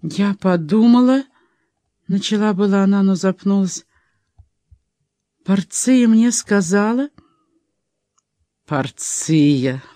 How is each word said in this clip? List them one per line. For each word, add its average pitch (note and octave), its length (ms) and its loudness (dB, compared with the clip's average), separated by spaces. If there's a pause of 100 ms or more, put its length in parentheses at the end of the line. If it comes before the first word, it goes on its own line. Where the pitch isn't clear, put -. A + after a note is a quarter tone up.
"Я G3 320 -4
подумала", — A3 880 2 (840)
начала G#3 440 -2
была G3 320 0
она, G3 180 2
но F#3+ 140 2
запнулась. F#3+ 680 -2 (1600)
"Порция A#3+ 640 0
мне A3+ 240 4
сказала". G#3 800 -2 (1600)
"Порция!" — C3+ 1160 -2 (140)